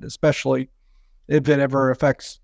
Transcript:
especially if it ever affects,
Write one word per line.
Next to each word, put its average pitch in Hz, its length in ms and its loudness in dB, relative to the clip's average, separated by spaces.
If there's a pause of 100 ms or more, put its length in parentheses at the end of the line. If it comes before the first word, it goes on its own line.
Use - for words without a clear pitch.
especially 135 640 -2 (580)
if 147 220 2
it 143 100 4
ever 135 320 2
affects, - 520 -4